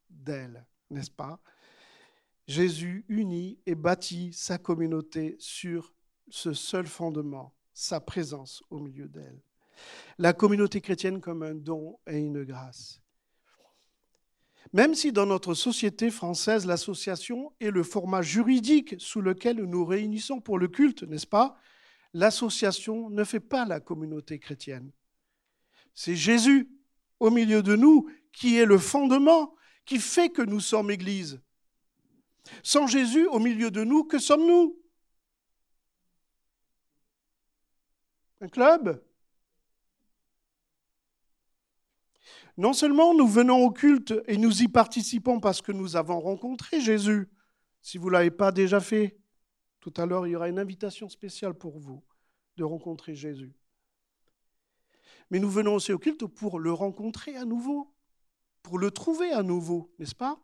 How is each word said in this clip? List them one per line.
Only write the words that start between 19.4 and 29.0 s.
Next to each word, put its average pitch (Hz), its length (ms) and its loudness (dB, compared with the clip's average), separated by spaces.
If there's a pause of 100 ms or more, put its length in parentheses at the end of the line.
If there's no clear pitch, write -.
nous 214 80 -6
nous 175 180 -2
réunissons 214 580 -4
pour 196 180 -4
le 180 80 0
culte, 262 340 2
n'est-ce 156 240 -10
pas ? 247 320 2 (560)
L'association 214 960 -2
ne 208 140 -2
fait 208 160 -4
pas 254 240 -2
la 180 160 -4
communauté 156 580 -10
chrétienne. 135 540 -14 (1000)
C'est 170 220 -6
Jésus 233 540 4 (520)
au 220 80 6
milieu 220 340 4
de 202 120 4
nous 285 340 8 (240)
qui 240 240 2
est 233 80 8
le 202 120 8
fondement, 285 800 4 (300)